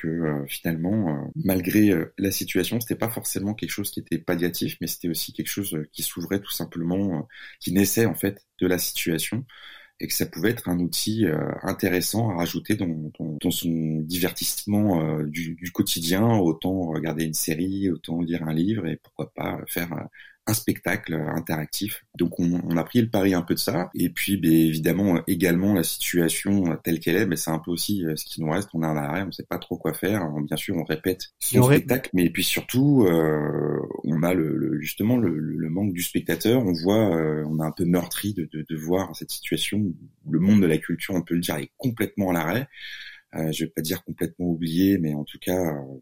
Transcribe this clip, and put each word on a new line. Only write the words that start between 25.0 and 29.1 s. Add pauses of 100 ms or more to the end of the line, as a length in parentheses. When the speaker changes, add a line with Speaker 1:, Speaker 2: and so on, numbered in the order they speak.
Speaker 1:
également
la
situation
telle
qu'elle
est,
ben,
c'est
un
peu
aussi,
euh,
ce
qui
nous
reste.
On
est
à
l'arrêt,